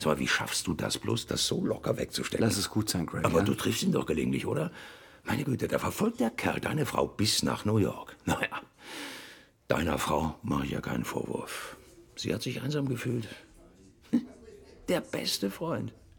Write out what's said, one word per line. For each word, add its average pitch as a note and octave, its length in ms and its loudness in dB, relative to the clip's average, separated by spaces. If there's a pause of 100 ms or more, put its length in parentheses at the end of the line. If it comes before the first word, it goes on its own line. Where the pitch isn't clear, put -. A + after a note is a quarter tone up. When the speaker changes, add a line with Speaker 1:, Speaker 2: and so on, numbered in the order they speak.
Speaker 1:
Sag - 60 -2
mal, D2 120 4
wie C2 100 0
schaffst - 380 0
du F2 80 0
das - 240 -2
bloß, - 280 -2
das - 200 0
so - 180 0
locker - 320 0
wegzustecken? - 480 -2
Speaker 2:
Lass G#2+ 120 4
es G2 140 0
gut A2 180 0
sein, F2 180 0
Greg, - 180 -2
Speaker 1:
Aber - 140 4
Speaker 2:
ja? F#2+ 60 6
Speaker 1:
du C#2 100 4
triffst - 300 0
ihn F#3 80 4
doch - 140 2
gelegentlich, C2+ 400 2
oder? E3 260 0 (520)
Meine - 200 0
Güte, - 240 0
da - 100 2
verfolgt G#3+ 420 2
der A#3 100 4
Kerl - 300 0
deine - 260 0
Frau - 200 4
bis - 380 2
nach - 200 0
New G#2+ 140 4
York. - 380 0 (100)
Naja, - 340 0 (1040)
deiner D2+ 320 2
Frau D#2 440 2
mache C#2 240 0
ich C2+ 60 -4
ja - 80 -2
keinen A#1+ 240 -2
Vorwurf. - 720 -6 (380)
Sie - 180 -2
hat G#2 100 -2
sich B2 200 -4
einsam C#3 260 0
gefühlt. A#2+ 400 -2 (840)
<laughs> A#3+ 80 4 (680)
Der F3 120 2
beste - 500 -2
Freund. D#3 420 -4 (260)